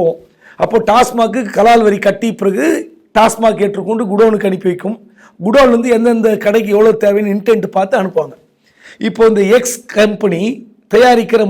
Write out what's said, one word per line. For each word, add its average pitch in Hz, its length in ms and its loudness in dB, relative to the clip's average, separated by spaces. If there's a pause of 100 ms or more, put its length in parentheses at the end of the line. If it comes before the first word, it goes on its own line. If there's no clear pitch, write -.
போகும். 165 180 -2 (440)
அப்போ 226 140 0 (120)
டாஸ்மாக்கு 233 500 0 (160)
கலால் 226 300 4
வரி 202 200 2
கட்டி 202 220 -2 (120)
பிறகு 202 260 -2 (520)
டாஸ்மாக் 220 480 0
ஏற்றுக்கொண்டு 202 460 -4
குடோனுக்கு 214 380 0
அனுப்பி 185 200 -4
வைக்கும். 190 280 -6 (480)
குடோன்லேருந்து 240 500 2
எந்தெந்த 226 340 0 (160)
கடைக்கு 208 300 0
எவ்வளோ 220 160 4 (120)
தேவைன்னு 208 320 0
இன்டென்ட் 208 300 0 (120)
பார்த்து 190 240 -2
அனுப்புவாங்க. 160 340 -6 (720)
இப்போ 226 140 -4 (100)
இந்த 202 100 0 (160)
எக்ஸ் - 200 -4 (180)
கம்பெனி 208 460 -2 (520)
தயாரிக்கிற 233 560 2